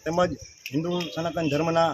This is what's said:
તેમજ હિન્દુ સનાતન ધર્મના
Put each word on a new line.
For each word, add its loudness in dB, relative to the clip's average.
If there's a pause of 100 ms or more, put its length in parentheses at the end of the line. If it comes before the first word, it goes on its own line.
તેમજ 2 (380)
હિન્દુ -2 (240)
સનાતન -2
ધર્મના 2